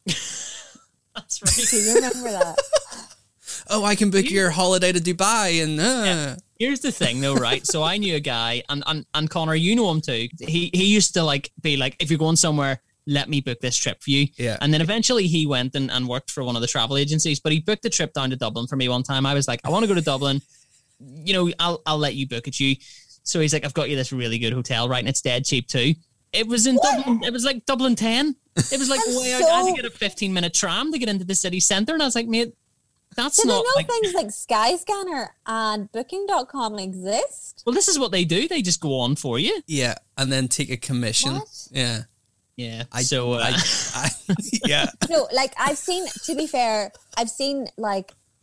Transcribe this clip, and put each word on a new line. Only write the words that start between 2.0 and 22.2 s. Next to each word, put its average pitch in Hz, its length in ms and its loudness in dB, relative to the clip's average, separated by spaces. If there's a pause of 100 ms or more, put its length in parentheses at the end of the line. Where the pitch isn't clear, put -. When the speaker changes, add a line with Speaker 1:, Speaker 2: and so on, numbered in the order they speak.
Speaker 2:
that? 180 260 0 (540)
Speaker 3:
<laughs> - 580 -16
"Oh, 208 140 2
I 208 120 4
can 208 140 4
book 190 200 4
Speaker 1:
You 196 80 2
Speaker 3:
your 185 140 4
holiday 180 400 4
to 180 80 2
Dubai," 180 640 2
and, 156 160 0
uh. 165 40 2 (220)
Speaker 1:
Yeah. 151 300 -2 (220)
Here's 254 240 -2
the 277 100 -2
thing, 127 300 0
though, 139 140 2
right? 120 300 0
So 156 180 0
I 170 140 0
knew 196 180 0
a 147 40 0
guy, 120 480 -2
and, 143 180 -4
and, 151 280 -4
and 156 160 0
Connor, 160 260 0
you 175 220 4
know 214 140 4
him 156 100 0
too. 117 260 -2 (120)
He, 165 340 0
he 185 120 4
used 208 280 4
to, 170 100 4
like, 143 280 0 (100)
be 147 160 0
like, 135 220 -2
"If 160 120 -4
you're 156 80 2
going 160 160 4
somewhere, 147 460 2 (260)
let 143 220 0
me 143 120 2
book 127 200 -4
this 123 160 -2
trip - 260 -4
for - 80 -6
you." 139 160 4 (100)
Speaker 3:
Yeah. 117 240 -2
Speaker 1:
And 147 120 4
then 156 80 4
eventually 214 460 2
he 160 180 2
went 131 300 0
and, 135 160 -2
and 127 160 -2
worked 123 240 -4
for 135 120 -6
one 123 120 -2
of 117 60 -2
the 120 60 -2
travel 139 300 0
agencies, 147 420 0
but 156 120 -2
he 160 80 2
booked 208 260 -2
a 226 40 0
trip - 240 -2
down 135 160 -2
to 131 60 -2
Dublin 117 320 -4
for 143 80 -6
me 127 140 0
one 123 140 0
time. 135 220 0
I 139 80 2
was 143 140 0
like, 120 160 -4
"I 135 60 -4
wanna 208 180 2
go 196 80 4
to 175 60 2
Dublin. 139 400 0 (580)
You 151 340 -6
know, 180 260 2
I'll, 170 260 -2
I'll 156 120 0
let 147 180 0
you 135 120 -4